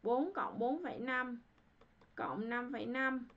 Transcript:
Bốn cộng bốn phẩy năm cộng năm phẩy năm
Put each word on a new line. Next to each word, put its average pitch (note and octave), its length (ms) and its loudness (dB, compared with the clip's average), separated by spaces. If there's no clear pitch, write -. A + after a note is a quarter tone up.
Bốn C4 300 4
cộng G3 260 -4
bốn C#4 240 2
phẩy - 160 -4
năm B3+ 420 -2
cộng A3 340 -2
năm B3 220 -2
phẩy A3+ 140 -4
năm C4 520 0